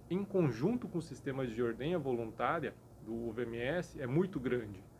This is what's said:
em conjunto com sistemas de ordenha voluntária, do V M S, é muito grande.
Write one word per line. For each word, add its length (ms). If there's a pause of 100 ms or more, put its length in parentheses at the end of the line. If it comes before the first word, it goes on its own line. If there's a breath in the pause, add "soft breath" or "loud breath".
(100)
em 140
conjunto 640
com 120
sistemas 520
de 100
ordenha 380
voluntária, 760 (320)
do 260
V 120
M 160
S, 420
é 60
muito 320
grande. 440 (160)